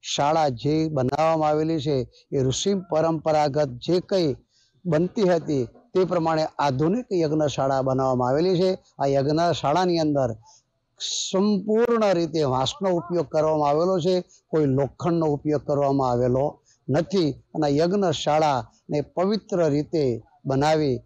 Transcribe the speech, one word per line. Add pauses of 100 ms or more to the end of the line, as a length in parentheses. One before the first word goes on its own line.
(140)
શાળા (120)
જે (200)
બનાવવામાં
આવેલી
છે (400)
એ
ઋષિ (180)
પરંપરાગત (140)
જે
કંઈ (480)
બનતી
હતી (280)
તે
પ્રમાણે (200)
આધુનિક (160)
યજ્ઞશાળા
બનાવવામાં
આવેલી
છે. (280)
આ
યજ્ઞશાળાની
અંદર (680)
સંપૂર્ણ (140)
રીતે (120)
વાંસનો (100)
ઉપયોગ
કરવામાં
આવેલો (100)
છે, (360)
કોઈ (100)
લોખંડનો (100)
ઉપયોગ
કરવામાં
આવેલો (420)
નથી. (220)
અને
આ
યજ્ઞશાળાને (160)
પવિત્ર (100)
રીતે (420)
બનાવી (100)